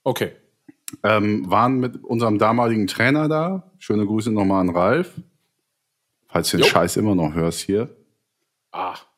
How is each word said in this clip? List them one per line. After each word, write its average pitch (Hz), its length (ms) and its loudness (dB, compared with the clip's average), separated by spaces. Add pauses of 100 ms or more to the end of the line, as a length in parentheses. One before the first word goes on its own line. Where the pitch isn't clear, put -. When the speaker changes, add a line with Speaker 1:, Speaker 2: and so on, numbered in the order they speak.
Speaker 1:
Okay. 123 300 -4 (680)
Speaker 2:
Ähm, 104 480 0
waren 120 300 2
mit 123 240 -6
unserem 117 340 0
damaligen 110 480 2
Trainer 143 420 0
da. 165 500 -4
Schöne 107 280 -2
Grüße 107 240 -2
nochmal 98 300 2
an 92 100 2
Ralf. 101 420 0 (1160)
Falls 85 220 -2
du 104 80 0
den - 80 4
Speaker 1:
Jo. - 40 4
Speaker 2:
Scheiß 85 260 2
immer 107 180 2
noch 78 200 0
hörst 82 260 -2
hier. 107 340 -2 (800)
Speaker 1:
Ah, 90 220 -8 (240)